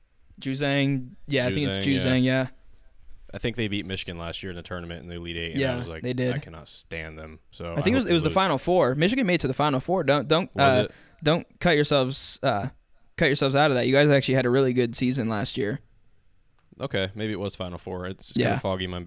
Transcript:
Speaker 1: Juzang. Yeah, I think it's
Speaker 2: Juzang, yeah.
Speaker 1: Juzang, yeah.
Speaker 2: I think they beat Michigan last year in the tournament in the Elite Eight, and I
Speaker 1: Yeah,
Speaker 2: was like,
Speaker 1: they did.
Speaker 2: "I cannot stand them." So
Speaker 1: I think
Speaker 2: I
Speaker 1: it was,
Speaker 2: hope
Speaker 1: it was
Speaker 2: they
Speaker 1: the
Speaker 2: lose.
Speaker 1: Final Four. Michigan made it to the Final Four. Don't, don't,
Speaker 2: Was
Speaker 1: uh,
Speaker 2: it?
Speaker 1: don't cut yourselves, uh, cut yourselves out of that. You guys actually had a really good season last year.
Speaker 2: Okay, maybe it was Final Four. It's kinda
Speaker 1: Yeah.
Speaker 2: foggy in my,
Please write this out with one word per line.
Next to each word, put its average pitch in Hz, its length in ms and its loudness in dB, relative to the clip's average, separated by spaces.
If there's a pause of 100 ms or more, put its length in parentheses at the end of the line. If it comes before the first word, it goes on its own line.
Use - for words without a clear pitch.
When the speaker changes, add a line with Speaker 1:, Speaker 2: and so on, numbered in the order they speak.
(420)
Speaker 1:
Juzang. 139 680 0 (180)
Yeah, 131 200 0
I 123 60 -2
think 147 140 0
it's 98 100 -2
Speaker 2:
Juzang, 98 80 -2
yeah. 135 140 2
Speaker 1:
Juzang, 127 240 2
yeah. 131 240 2 (840)
Speaker 2:
I - 60 -10
think 117 180 -4
they 113 100 0
beat 101 180 -4
Michigan 95 320 -8
last 85 240 -8
year 95 100 -8
in 87 40 -8
the 87 80 -10
tournament 85 400 -10
in 87 60 -14
the 87 60 -10
Elite 85 220 -8
Eight, 85 180 -6
and 135 40 -2
I - 20 0 (120)
Speaker 1:
Yeah, 123 40 -6
Speaker 2:
was - 120 -8
like, 80 120 -10
Speaker 1:
they 123 120 -4
did. 127 200 -2
Speaker 2:
"I 139 60 -4
cannot 80 300 -14
stand 80 500 -10
them." 78 200 -16 (120)
So 85 220 -10
Speaker 1:
I 147 80 -2
think 156 60 0
Speaker 2:
I - 40 2
Speaker 1:
it 254 40 4
was, 262 100 2
Speaker 2:
hope - 60 0
Speaker 1:
it - 40 2
was 165 80 2
Speaker 2:
they - 20 2
Speaker 1:
the 151 40 0
Speaker 2:
lose. - 60 -4
Speaker 1:
Final 190 220 2
Four. 147 380 2
Michigan 208 320 2
made 180 80 2
it 151 60 2
to 143 60 -2
the 131 60 -2
Final 143 280 2
Four. 175 220 -2
Don't, 139 240 2
don't, 160 280 2
Speaker 2:
Was 135 220 6
Speaker 1:
uh, 123 80 4
Speaker 2:
it? - 60 -8 (320)
Speaker 1:
don't 160 220 2 (140)
cut 175 160 4
yourselves, 139 640 2
uh, 117 280 0 (480)
cut 170 80 4
yourselves 139 300 2
out 147 160 6
of 127 40 2
that. 120 120 2
You 131 60 4
guys 147 180 8
actually 131 240 4
had 131 100 2
a 123 40 2
really 131 240 4
good 120 220 2
season 127 320 0
last 107 300 -2
year. 113 240 -4 (1000)
Speaker 2:
Okay, 95 360 -4
maybe 107 180 -4
it 87 60 -6
was 98 160 -4
Final 90 240 -8
Four. 92 260 -8
It's - 260 -12
kinda 120 200 0
Speaker 1:
Yeah. 120 80 -2
Speaker 2:
foggy 92 260 -2
in 90 60 -6
my, 87 160 -8